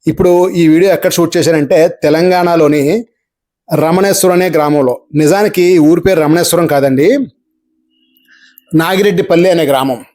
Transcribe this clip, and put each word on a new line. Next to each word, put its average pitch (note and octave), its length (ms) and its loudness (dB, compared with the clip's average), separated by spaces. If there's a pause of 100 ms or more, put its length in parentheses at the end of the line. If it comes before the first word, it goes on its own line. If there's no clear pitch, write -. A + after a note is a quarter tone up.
ఇప్పుడు F3+ 420 0
ఈ E3+ 200 0
వీడియో E3+ 240 2
ఎక్కడ E3+ 200 -2
షూట్ E3+ 240 -2
చేశానంటే D#3+ 520 0
తెలంగాణలోని E3 1160 0 (720)
రమణేశ్వరం F#3 580 0
అనే F3+ 160 0
గ్రామంలో. D3 520 -2 (140)
నిజానికి F#3 480 0
ఈ F3+ 160 2
ఊరి D#3+ 220 2
పేరు F3+ 200 0
రమణేశ్వరం E3 460 0
కాదండి, C#3+ 520 0 (1600)
నాగిరెడ్డిపల్లి F3+ 760 0
అనే E3+ 140 0
గ్రామం. C3+ 400 -2 (100)